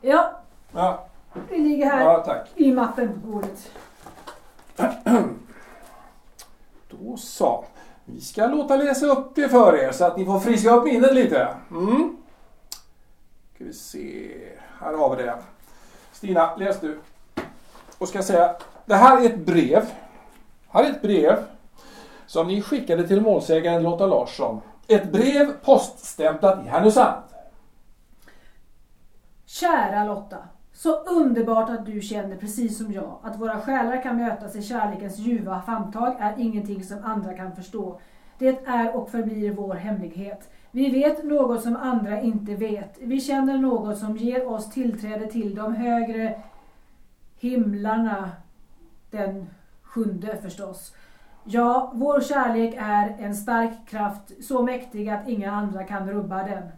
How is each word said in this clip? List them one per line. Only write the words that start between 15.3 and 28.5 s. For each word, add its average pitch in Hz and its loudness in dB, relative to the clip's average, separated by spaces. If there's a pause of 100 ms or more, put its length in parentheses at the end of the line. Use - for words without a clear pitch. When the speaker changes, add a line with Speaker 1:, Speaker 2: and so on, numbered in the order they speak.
Speaker 2:
Stina, 165 0
läs 196 -4
du. 151 -8 (1000)
Och 185 -6
ska 196 -6
säga, 175 2 (300)
det 214 4
här 247 10
är 247 6
ett 180 0
brev. 165 4 (760)
Här 240 4
är 302 0
ett - -8
brev 185 2 (840)
som 165 -2
ni 196 -2
skickade 175 -2
till 196 4
målsägaren 170 2
Lotta 170 0
Larsson. 123 0 (260)
Ett 196 4
brev 285 4 (120)
poststämplat 190 2
i - -12
Härnösand. 208 4 (2250)